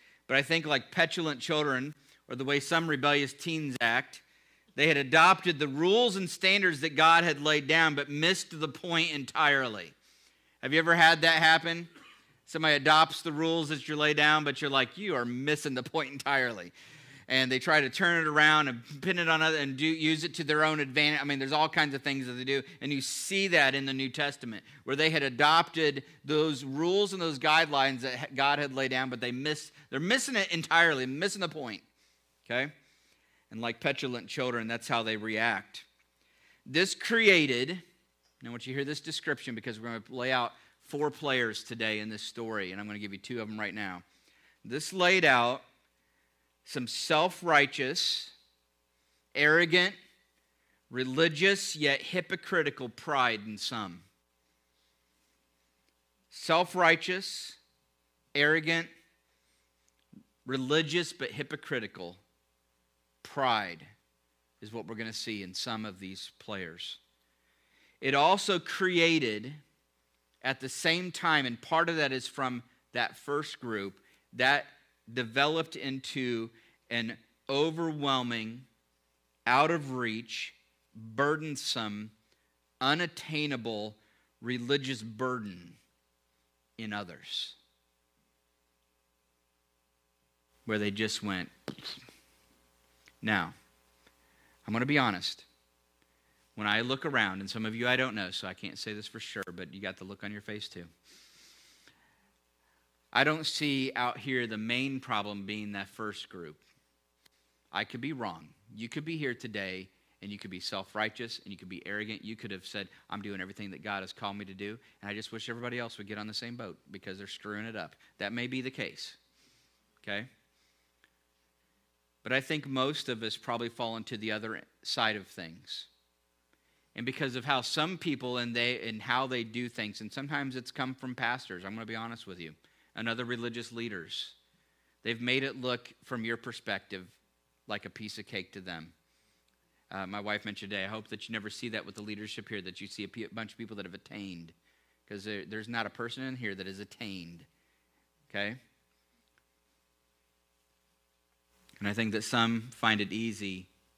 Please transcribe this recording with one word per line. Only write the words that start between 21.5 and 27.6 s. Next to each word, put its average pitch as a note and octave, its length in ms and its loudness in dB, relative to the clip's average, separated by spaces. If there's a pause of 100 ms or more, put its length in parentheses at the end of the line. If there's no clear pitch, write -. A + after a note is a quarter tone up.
all D#3 160 4
kinds D3+ 280 2
of C3 80 -6
things C3+ 240 -2
that B2 60 -6
they B2+ 100 -8
do. C3+ 180 0 (200)
And C#3+ 120 -4
you C3+ 80 -2
see G3 460 -2
that D3 260 6
in C#3 140 -2
the C3+ 60 -2
New C3+ 160 -4
Testament, B2+ 540 -6 (200)
where C3 120 -2
they D#3 140 4
had D#3 140 2
adopted D3 800 4 (200)
those D3+ 400 2
rules E3+ 500 2
and F#3+ 80 -4
those D#3 180 -2
guidelines D3 640 4